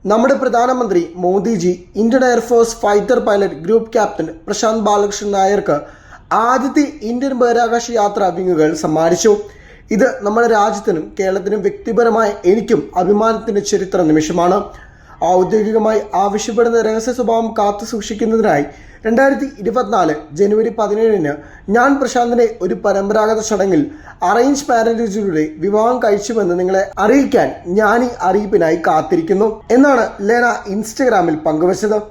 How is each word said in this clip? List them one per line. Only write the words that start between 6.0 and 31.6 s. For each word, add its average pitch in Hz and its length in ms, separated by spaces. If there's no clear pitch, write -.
ആദ്യത്തെ 269 380
ഇന്ത്യൻ 254 320
ബഹിരാകാശ 233 440
യാത്രാ 202 260
വിങ്ങുകൾ 165 320
സമ്മാനിച്ചു. 170 480
ഇത് 254 120
നമ്മുടെ 220 320
രാജ്യത്തിനും 202 480
കേരളത്തിനും 196 480
വ്യക്തിപരമായ 220 640
എനിക്കും 214 300
അഭിമാനത്തിൻ്റെ 208 680
ചരിത്ര 190 280
നിമിഷമാണ്. 175 500
ഔദ്യോഗികമായി 214 640
ആവശ്യപ്പെടുന്ന 226 640
രഹസ്യ 220 300
സ്വഭാവം 226 300
കാത്തു 202 340
സൂക്ഷിക്കുന്നതിനായി 208 720
രണ്ടായിരത്തി 269 420
ഇരുപത്തിനാല് 196 520
ജനുവരി 214 400
പതിനേഴിന് 208 540
ഞാൻ 247 140
പ്രശാന്തിനെ 240 460
ഒരു 180 100
പരമ്പരാഗത 208 640
ചടങ്ങിൽ 190 340
അറേഞ്ച് 262 400
മാരേജിലൂടെ 220 720
വിവാഹം 220 400
കഴിച്ചുവെന്ന് 202 560
നിങ്ങളെ 190 240
അറിയിക്കാൻ 214 440
ഞാൻ 214 260
ഈ 240 40
അറിയിപ്പിനായി 185 580
കാത്തിരിക്കുന്നു 180 640
എന്നാണ് 262 300
ലെന 240 160
Instagram-ൽ 214 600
പങ്കുവച്ചത്. 196 500